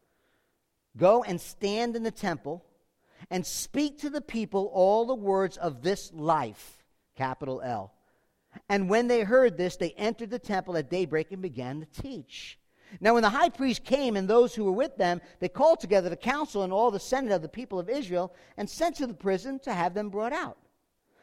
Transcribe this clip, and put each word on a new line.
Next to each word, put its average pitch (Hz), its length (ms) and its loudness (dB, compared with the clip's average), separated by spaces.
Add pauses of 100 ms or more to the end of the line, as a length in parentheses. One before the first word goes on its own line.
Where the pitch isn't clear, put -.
(960)
go 220 260 6
and 185 160 -4
stand 226 560 -4
in 233 60 -6
the 226 80 -4
temple 170 560 -8 (640)
and 180 160 -4
speak - 540 -4
to 294 100 -6
the 294 100 -4
people 202 540 -4
all 202 320 6
the 254 80 0
words 196 440 0
of 139 260 -4
this 190 280 -2
life," 151 720 -2 (320)
capital 131 480 -4
L. 110 300 -6 (720)
And 196 220 0
when 233 180 4
they 240 140 4
heard 226 360 4
this, 180 180 -2
they 170 160 -2
entered 214 400 -4
the 247 80 -6
temple 185 360 -4
at 151 140 -2
daybreak 160 420 -2
and 190 80 -10
began 135 420 -8
to - 200 -14
teach. - 540 -12 (440)
Now, 220 140 4
when 233 80 6
the 214 80 6
high 294 200 4
priest 262 340 -2
came 254 320 0
and 190 120 -2
those 233 280 6
who 220 80 -4
were 190 80 2
with 240 260 -2
them, 175 240 2 (180)
they 180 80 -2
called 320 320 4
together 180 300 2
the 170 80 -6
council 254 460 -2
and 185 100 -2
all 226 160 4
the 202 100 -4
senate 254 320 -2
of 175 120 0
the 160 40 -10
people 208 300 -8
of 175 100 -6
Israel 185 460 -2 (240)
and 208 100 -6
sent 330 280 -2
to 285 100 -4
the 240 80 -6
prison 196 460 -2
to 262 120 -6
have 175 220 0
them 208 160 -4
brought 214 240 -4
out. 311 240 -8 (640)